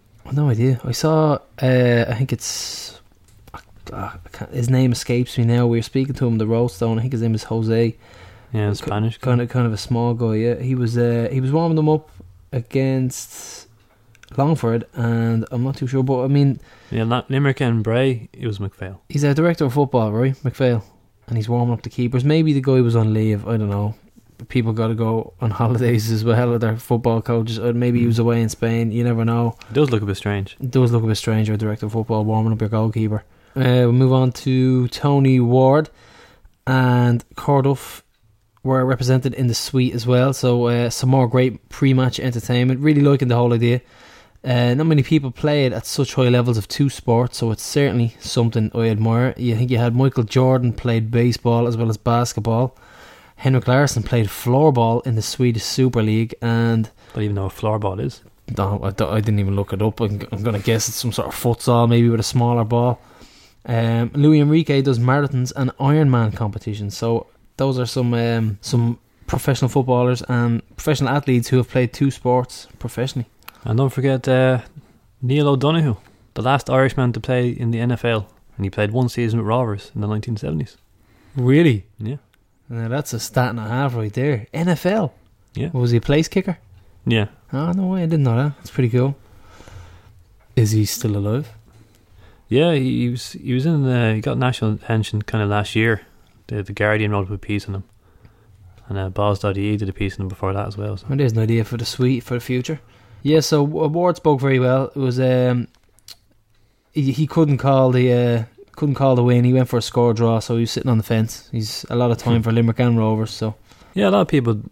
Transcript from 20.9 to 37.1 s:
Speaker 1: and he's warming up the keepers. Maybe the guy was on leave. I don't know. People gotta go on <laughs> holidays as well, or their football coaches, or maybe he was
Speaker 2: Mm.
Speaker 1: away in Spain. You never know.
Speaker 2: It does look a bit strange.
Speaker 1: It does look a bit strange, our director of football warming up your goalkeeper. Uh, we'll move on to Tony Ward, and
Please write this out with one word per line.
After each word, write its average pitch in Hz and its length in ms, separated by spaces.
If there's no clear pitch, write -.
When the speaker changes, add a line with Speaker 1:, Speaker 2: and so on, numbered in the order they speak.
Speaker 1:
and 117 100
he's 110 120
warming 120 240
up 117 100
the 117 60
keepers. 123 340
Maybe 156 300
the 139 80
guy 131 200
was 117 140
on 110 180
leave. 107 340
I 113 100
don't 104 120
know. 101 260
People 117 240
gotta 110 240
go 113 460
on 113 100
<laughs> 101 100
holidays 117 500
as 110 120
well, 120 300
or 120 60
their 110 180
football 117 440
coaches, 113 380
or 117 140
maybe 120 260
he 120 80
was 117 100
Speaker 2:
Mm. 120 40
Speaker 1:
away 117 200
in 113 80
Spain. 117 420
You 117 120
never 117 220
know. 117 300
Speaker 2:
It 110 40
does 143 180
look 110 100
a 101 40
bit 98 120
strange. 101 440
Speaker 1:
It 123 100
does 123 200
look 117 120
a 113 40
bit 107 100
strange, 110 320
our 107 80
director 107 300
of 104 40
football 110 320
warming 110 300
up 110 80
your 107 80
goalkeeper. 110 540
Uh, 127 300
we'll 120 60
move 127 220
on 131 180
to 127 580
Tony 135 500
Ward, 131 500
and 123 560